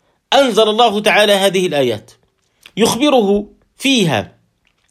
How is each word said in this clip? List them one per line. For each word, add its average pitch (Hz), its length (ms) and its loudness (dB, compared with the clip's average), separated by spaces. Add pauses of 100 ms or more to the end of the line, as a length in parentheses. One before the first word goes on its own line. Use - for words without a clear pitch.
(320)
أنزل 220 360 2
الله 214 320 0
تعالى 208 320 0
هذه 190 340 0
الآيات 135 440 -4 (680)
يخبره 208 680 0 (300)
فيها 165 560 -2 (580)